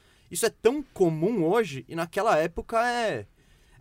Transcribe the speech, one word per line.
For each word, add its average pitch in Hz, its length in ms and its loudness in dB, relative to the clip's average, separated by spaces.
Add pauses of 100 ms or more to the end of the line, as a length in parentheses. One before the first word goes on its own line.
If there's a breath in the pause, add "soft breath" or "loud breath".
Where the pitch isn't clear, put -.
(320 soft breath)
Isso 185 140 -2
é 214 40 0
tão 262 320 0
comum 175 640 0
hoje 170 440 0
e 151 60 -12
naquela 190 420 0
época 226 520 -2
é, 208 360 -4 (560 soft breath)